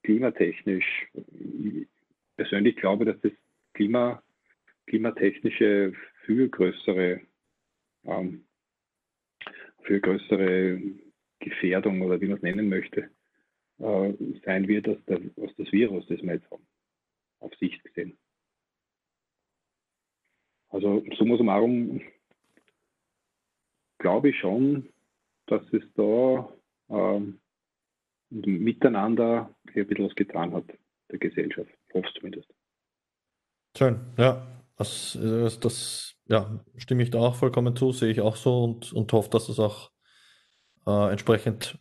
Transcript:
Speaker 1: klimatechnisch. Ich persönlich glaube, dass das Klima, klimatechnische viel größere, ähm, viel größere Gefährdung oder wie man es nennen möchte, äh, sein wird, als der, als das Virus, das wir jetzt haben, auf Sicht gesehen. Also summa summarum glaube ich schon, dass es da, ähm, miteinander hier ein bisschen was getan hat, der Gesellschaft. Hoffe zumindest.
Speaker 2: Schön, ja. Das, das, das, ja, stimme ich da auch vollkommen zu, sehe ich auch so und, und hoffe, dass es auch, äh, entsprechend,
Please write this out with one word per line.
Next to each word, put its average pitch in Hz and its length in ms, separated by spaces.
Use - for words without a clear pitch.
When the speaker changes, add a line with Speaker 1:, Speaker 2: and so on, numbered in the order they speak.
Speaker 1:
klimatechnisch. 104 1120
Ich - 720
persönlich 104 400
glaube, 104 300
dass 107 160
das 104 100
Klima, 120 480
klimatechnische 104 1080
viel 120 240
größere, 92 720
ähm, 95 400
viel 98 180
größere 92 800
Gefährdung 95 640
oder 90 180
wie 98 80
man 101 100
es - 60
nennen 101 260
möchte, - 400
äh, 101 340
sein 95 220
wird, 107 200
als - 180
der, 90 160
als 101 160
das - 140
Virus, 98 360
das - 140
wir 87 120
jetzt - 180
haben, - 140
auf - 160
Sicht - 280
gesehen. 87 340
Also 101 340
summa 117 200
summarum 117 640
glaube 113 300
ich - 100
schon, 131 500
dass 107 140
es 107 120
da, 123 540
ähm, 101 500
miteinander 113 1200
hier 104 100
ein 98 40
bisschen 104 200
was - 80
getan 85 380
hat, 90 120
der 92 80
Gesellschaft. - 500
Hoffe 92 220
zumindest. - 360
Speaker 2:
Schön, 127 220
ja. 123 300
Das, - 460
das, 113 380
das, - 560
ja, 104 340
stimme 123 260
ich 120 80
da 120 80
auch 123 160
vollkommen 123 400
zu, 127 160
sehe 120 180
ich 110 120
auch 110 140
so 123 280
und, 117 280
und 110 220
hoffe, 107 160
dass - 200
es 117 100
auch, - 320
äh, 101 240
entsprechend, 104 680